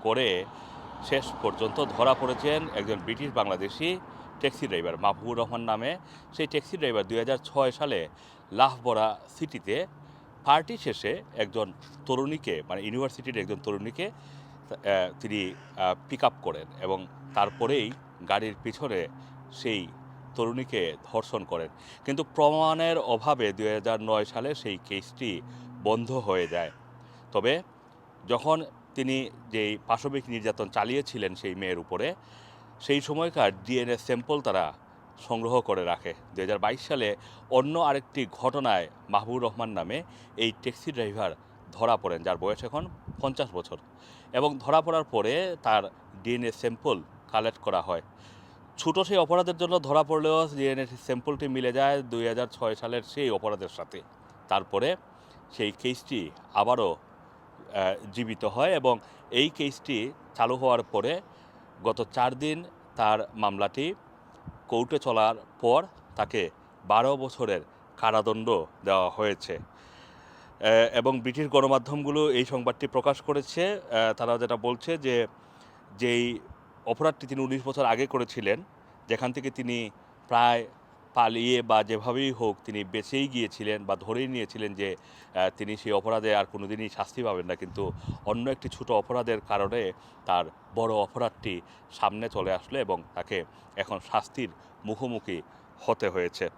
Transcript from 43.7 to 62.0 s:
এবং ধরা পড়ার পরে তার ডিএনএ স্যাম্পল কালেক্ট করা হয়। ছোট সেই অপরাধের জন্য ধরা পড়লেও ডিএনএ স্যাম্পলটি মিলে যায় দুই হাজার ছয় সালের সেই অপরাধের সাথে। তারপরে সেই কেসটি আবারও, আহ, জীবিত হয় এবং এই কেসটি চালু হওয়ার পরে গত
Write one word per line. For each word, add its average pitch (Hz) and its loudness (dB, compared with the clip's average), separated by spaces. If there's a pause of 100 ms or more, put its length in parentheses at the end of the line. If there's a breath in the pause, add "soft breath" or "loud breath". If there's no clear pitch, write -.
এবং 139 2
ধরা 139 4
পড়ার 160 0
পরে 143 0
তার 107 6 (400)
ডিএনএ 120 0
স্যাম্পল 117 -2 (300)
কালেক্ট 113 0
করা 95 0
হয়। 85 -4 (760 loud breath)
ছোট 165 0
সেই 190 2
অপরাধের 175 4
জন্য 175 2
ধরা 143 4
পড়লেও 156 2
ডিএনএ 135 0
স্যাম্পলটি 127 -4
মিলে 127 0
যায় 139 4
দুই 117 -2
হাজার 120 0
ছয় 110 -4
সালের 117 -6
সেই 139 -2
অপরাধের 101 -2
সাথে। - -14 (460)
তারপরে 98 0 (560 loud breath)
সেই 107 -2
কেসটি 123 -4 (240)
আবারও, 104 4
আহ, - -6
জীবিত 110 -6
হয় 135 2
এবং 127 4 (320 loud breath)
এই 135 4
কেসটি 139 -4 (240)
চালু 120 2
হওয়ার 123 4
পরে 127 -2 (600 loud breath)
গত 110 0